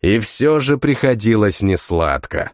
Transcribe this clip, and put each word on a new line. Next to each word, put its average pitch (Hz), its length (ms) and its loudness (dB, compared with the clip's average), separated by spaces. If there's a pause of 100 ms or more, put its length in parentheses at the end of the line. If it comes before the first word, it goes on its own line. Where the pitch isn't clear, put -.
И 104 180 2
всё 147 400 0
же 139 180 0
приходилось 113 840 0
несладко. 80 920 -2